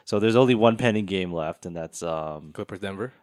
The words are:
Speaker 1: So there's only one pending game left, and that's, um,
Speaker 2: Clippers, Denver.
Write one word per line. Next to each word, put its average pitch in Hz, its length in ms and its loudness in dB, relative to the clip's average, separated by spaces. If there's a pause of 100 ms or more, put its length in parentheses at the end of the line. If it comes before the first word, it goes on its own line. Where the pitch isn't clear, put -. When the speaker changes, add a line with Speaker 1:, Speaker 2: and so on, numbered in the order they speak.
Speaker 1:
So 104 160 -2
there's 113 160 4
only 127 200 6
one 113 200 6
pending 107 300 0
game 92 260 -4
left, 82 340 -6
and 87 80 -12
that's, 82 300 -10
um, 78 480 -8
Speaker 2:
Clippers, 101 280 -12
Denver. 98 440 -10